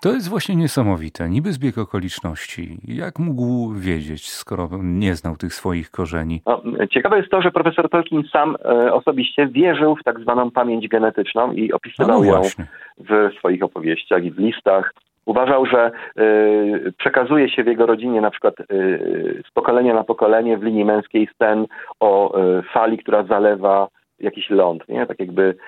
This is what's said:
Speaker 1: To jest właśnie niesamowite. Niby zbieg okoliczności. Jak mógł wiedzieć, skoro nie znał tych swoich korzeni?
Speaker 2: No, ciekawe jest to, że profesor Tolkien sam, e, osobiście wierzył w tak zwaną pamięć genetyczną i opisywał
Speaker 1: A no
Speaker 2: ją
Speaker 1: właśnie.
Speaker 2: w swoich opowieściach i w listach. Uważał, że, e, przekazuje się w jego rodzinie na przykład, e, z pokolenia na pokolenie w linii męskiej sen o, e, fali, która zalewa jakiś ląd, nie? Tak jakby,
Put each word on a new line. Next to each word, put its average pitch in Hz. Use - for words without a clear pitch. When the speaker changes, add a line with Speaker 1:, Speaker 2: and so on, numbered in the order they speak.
Speaker 1:
To 202
jest 214
właśnie 196
niesamowite. 98
Niby 156
zbieg 127
okoliczności. 90
Jak -
mógł 123
wiedzieć, 80
skoro 90
nie 90
znał 80
tych 87
swoich 87
korzeni? 82
Speaker 2:
No, 120
ciekawe 190
jest 190
to, 190
że 175
profesor 165
Tolkien 165
sam, 151
e, 120
osobiście 135
wierzył 151
w -
tak 117
zwaną 120
pamięć 117
genetyczną 113
i 110
opisywał -
Speaker 1:
A -
no 101
Speaker 2:
ją 98
Speaker 1:
właśnie. 95
Speaker 2:
w 104
swoich 92
opowieściach 87
i 87
w 82
listach. 98
Uważał, 127
że, 117
e, 107
przekazuje 135
się 120
w -
jego 117
rodzinie 113
na 107
przykład, -
e, -
z -
pokolenia 120
na 110
pokolenie 113
w 98
linii 107
męskiej 107
sen 107
o, 98
e, 92
fali, 113
która 104
zalewa 98
jakiś -
ląd, 90
nie? 120
Tak -
jakby, 92